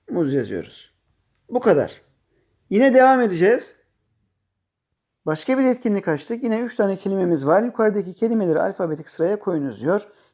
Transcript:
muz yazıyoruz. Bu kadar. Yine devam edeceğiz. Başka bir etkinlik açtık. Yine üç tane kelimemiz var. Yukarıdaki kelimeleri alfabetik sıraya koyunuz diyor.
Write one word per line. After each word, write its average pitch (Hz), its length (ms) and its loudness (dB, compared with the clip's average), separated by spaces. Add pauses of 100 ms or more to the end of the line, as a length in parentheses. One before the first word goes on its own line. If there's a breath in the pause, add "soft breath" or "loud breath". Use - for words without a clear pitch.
muz 170 240 -2
yazıyoruz. 101 600 -6 (560)
Bu 240 100 -2
kadar. 147 420 0 (680)
Yine 233 240 4
devam 254 280 6
edeceğiz. 196 560 0 (1500)
Başka 156 320 -2
bir 269 60 2
etkinlik 240 440 0
açtık. 202 360 -4
Yine 226 160 -2
üç 233 160 -8
tane 196 220 -2
kelimemiz 180 500 -2
var. 185 160 4
Yukarıdaki 208 500 -2
kelimeleri 202 480 0
alfabetik 175 480 -6
sıraya 190 300 -2
koyunuz 143 420 -4
diyor. 185 260 -2 (260 soft breath)